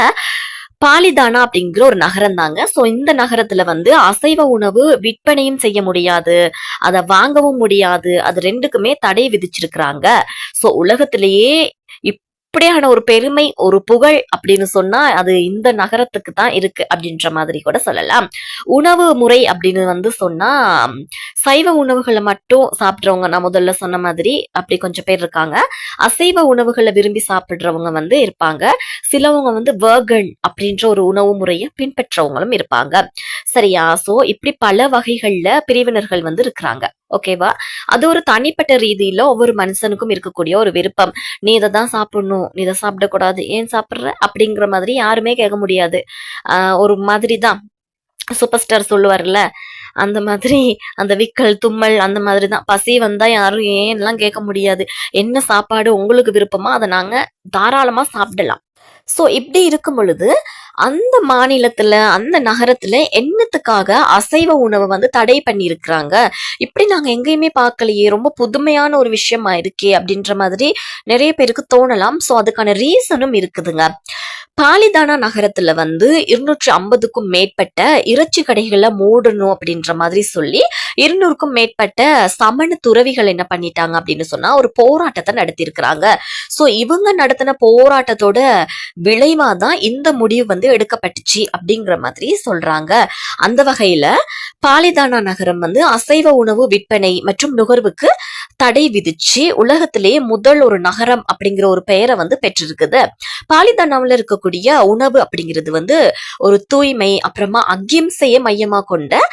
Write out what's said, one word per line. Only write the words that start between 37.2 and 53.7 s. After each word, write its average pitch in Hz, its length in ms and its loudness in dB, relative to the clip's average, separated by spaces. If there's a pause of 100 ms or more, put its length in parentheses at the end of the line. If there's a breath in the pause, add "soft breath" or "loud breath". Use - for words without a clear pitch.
அது 285 220 0
ஒரு 330 160 2
தனிப்பட்ட 269 540 0
ரீதியில 202 440 0
ஒவ்வொரு 240 320 2
மனுஷனுக்கும் 202 560 -4
இருக்கக்கூடிய 175 460 -4
ஒரு 208 160 2
விருப்பம். 180 400 -2 (280 loud breath)
"நீ 214 140 0
இதை 208 160 2
தான் 214 180 -2
சாப்பிடணும், 196 680 -4
நீ 190 80 -8
இதை 185 200 -4
சாப்பிடக்கூடாது, 190 580 -2
ஏன் 226 320 -6
சாப்பிடுற?" 240 400 -6 (140)
அப்படிங்கிற 208 440 -2
மாதிரி 190 240 -2
யாருமே 226 420 -2
கேட்க 208 220 -2
முடியாது. 185 460 -2 (460 loud breath)
ஆஹ், 185 280 0
ஒரு 202 200 2
மாதிரி 208 400 -2
தான் 202 240 -2 (720)
சூப்பர் 233 260 0
ஸ்டார் 214 300 0
சொல்லுவார்ல, 196 580 2 (460 loud breath)
அந்த 208 280 -4
மாதிரி 240 560 0 (180 loud breath)
அந்த 196 200 -2
விக்கல், 220 380 0
தும்மல், 220 440 0
அந்த 196 220 0
மாதிரி 202 280 0
தான். 208 180 -4
பசி 233 340 0
வந்தா 214 260 0
யாரும் 214 380 0
ஏன்லாம் 208 520 -2